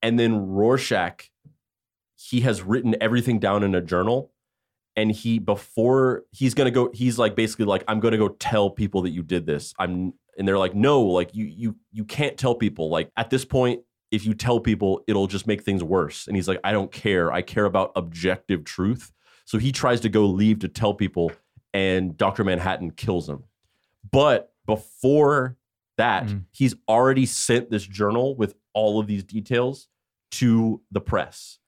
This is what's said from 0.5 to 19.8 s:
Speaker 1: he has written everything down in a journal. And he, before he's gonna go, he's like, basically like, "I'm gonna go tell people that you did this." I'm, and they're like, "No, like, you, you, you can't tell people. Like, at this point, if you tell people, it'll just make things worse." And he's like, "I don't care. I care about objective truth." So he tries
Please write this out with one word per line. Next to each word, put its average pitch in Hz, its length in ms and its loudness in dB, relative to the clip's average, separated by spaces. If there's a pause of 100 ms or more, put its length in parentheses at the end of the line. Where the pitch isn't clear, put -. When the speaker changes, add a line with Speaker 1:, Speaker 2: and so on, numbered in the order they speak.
Speaker 1:
he - 260 -4
has 110 220 0
written 113 360 0
everything 117 380 0
down 101 240 2
in 98 140 2
a 90 60 2
journal. 92 500 -2 (640)
And 110 160 2
he, 113 260 -2
before 117 960 0
he's - 240 0
gonna 135 160 2
go, 123 200 2
he's 120 280 -2
like, 107 160 2
basically 113 300 0
like, 98 220 0
"I'm 110 120 -2
gonna 113 180 2
go 107 120 2
tell 101 420 0
people 98 320 -2
that 90 80 -4
you 85 100 -8
did 82 240 -2
this." 73 320 -6
I'm, 90 360 -4 (240)
and 98 100 -2
they're 98 100 2
like, 92 180 0
"No, 131 280 4
like, 90 320 0
you, 107 100 -4
you, 101 300 -6 (180)
you 107 100 -8
can't 143 340 -4
tell 123 180 0
people. 90 340 -2
Like, 82 260 -2
at 117 140 -4
this 127 160 -2
point, 123 360 0 (300)
if 110 140 -2
you 110 80 -2
tell 120 260 0
people, 104 480 0
it'll 98 200 2
just 95 200 -6
make 104 140 -2
things 98 200 -2
worse." 82 460 -2
And 104 80 -4
he's 90 120 0
like, 92 160 -2
"I 101 100 0
don't 98 180 -2
care. 90 400 0
I 85 100 -2
care 104 240 -2
about 95 300 0
objective 87 680 -4
truth." - 480 -4 (320)
So - 140 -2
he 127 120 0
tries 123 300 0